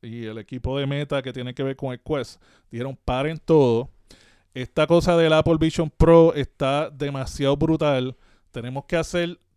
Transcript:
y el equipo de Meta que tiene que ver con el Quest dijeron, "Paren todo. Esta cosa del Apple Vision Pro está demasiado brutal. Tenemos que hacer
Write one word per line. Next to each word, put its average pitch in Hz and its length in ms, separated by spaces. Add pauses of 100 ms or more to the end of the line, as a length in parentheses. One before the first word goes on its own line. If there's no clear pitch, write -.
y 117 240
el 110 140
equipo 127 380
de 139 100
Meta 143 340
que 131 100
tiene 123 220
que 135 100
ver 135 120
con 131 180
el 123 80
Quest 139 400 (300)
dijeron, 127 340
"Paren 139 320
todo. 131 520 (640)
Esta 139 340
cosa 170 300
del 165 160
Apple 156 260
Vision 160 300
Pro 165 440
está 143 560
demasiado 139 680
brutal. 147 580 (360)
Tenemos 127 340
que - 120
hacer 175 420 (180)